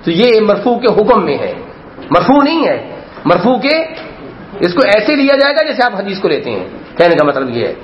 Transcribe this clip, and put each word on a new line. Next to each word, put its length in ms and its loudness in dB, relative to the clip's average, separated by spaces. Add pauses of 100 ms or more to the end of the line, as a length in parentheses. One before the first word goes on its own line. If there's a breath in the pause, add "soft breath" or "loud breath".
تو 60 0
یہ 300 4
مرفوع 380 2
کے 220 2
حکم 240 4
میں 140 -2
ہے، 140 -6 (580)
مرفوع 340 4
نہیں 240 0
ہے۔ 280 -4 (280)
مرفوع 340 2
کے، 260 0 (760)
اس 140 0
کو 60 0 (140)
ایسے 200 2
لیا 260 2
جائے 140 2
گا 80 2
جیسے 220 0
آپ 100 -2
حدیث 240 -6
کو 100 -2
لیتے 220 -2
ہیں، 140 -6 (320)
کہنے 180 4
کا 120 2
مطلب 300 -2
یہ 100 -2
ہے 180 -4